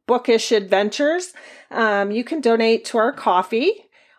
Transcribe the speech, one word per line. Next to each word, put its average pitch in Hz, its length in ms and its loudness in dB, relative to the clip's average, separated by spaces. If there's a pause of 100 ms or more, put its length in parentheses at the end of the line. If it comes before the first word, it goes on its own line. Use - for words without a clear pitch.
bookish 240 460 0
adventures, 214 800 0 (360)
um, 202 420 0
you 233 120 -4
can 320 160 -6
donate 226 460 2
to - 120 -4
our 226 140 2
coffee 226 800 0 (300)